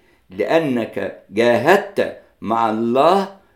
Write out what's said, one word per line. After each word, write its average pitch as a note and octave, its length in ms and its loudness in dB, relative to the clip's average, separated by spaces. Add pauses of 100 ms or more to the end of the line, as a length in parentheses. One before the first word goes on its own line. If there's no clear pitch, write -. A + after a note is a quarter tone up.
(300)
لأنك A#2 1000 -2
جاهدت A#2 840 0 (240)
مع A2+ 300 -2
الله C3+ 640 0 (200)